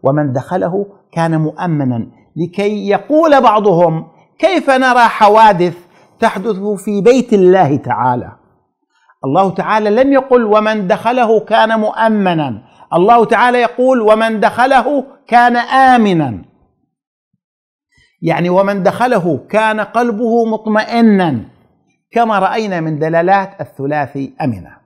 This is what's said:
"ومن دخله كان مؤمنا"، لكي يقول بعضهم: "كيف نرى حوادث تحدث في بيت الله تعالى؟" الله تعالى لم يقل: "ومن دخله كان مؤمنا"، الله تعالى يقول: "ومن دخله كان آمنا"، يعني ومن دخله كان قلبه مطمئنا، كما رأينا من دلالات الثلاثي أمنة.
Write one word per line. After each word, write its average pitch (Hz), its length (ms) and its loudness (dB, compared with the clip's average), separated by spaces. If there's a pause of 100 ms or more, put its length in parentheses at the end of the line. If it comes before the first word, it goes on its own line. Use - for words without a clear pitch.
"ومن 143 280 -2
دخله 185 540 -6 (260)
كان 165 300 -2
مؤمنا"، 147 680 -4 (280)
لكي 202 520 -4
يقول 277 540 2
بعضهم: 180 680 2 (320)
"كيف 320 300 0
نرى 262 300 2
حوادث 208 800 4 (420)
تحدث 214 400 -2
في 202 420 -4
بيت 240 320 2
الله 180 420 4
تعالى؟" 120 560 -4 (960)
الله 180 280 0
تعالى 208 360 -2
لم 262 240 2
يقل: 262 300 2
"ومن 214 440 0
دخله 220 520 0
كان 220 400 0
مؤمنا"، 180 840 -2 (300)
الله 214 320 4
تعالى 233 320 0
يقول: 247 440 0
"ومن 220 380 2
دخله 247 680 0 (220)
كان 240 300 2
آمنا"، 214 880 2 (1800)
يعني 165 280 -2
ومن 196 340 0
دخله 190 540 0
كان 214 420 -2
قلبه 233 640 -2
مطمئنا، 214 1000 0 (680)
كما 220 280 0
رأينا 190 420 -2
من 160 180 -6
دلالات 175 600 0
الثلاثي 139 800 -8
أمنة. 107 440 -8